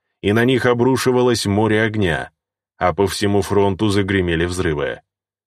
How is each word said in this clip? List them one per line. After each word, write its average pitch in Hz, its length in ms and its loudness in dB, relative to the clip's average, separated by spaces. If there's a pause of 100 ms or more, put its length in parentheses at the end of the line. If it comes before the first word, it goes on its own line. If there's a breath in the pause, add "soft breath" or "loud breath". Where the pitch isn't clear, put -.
(220)
и 98 120 0
на 113 100 2
них 123 220 0
обрушивалось 123 800 2
море 107 380 0
огня, 95 480 -2 (460)
а 90 160 0
по 98 140 2
всему 101 340 0
фронту 101 460 0
загремели 95 560 0
взрывы. 80 580 -4 (460)